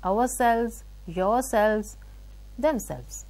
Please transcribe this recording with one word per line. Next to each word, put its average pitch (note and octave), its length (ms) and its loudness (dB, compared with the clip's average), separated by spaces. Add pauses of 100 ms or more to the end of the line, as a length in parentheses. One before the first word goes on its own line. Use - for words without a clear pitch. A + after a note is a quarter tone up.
(120)
ourselves, A#3 720 2 (340)
yourselves, G#3+ 760 2 (680)
themselves। G3 640 -4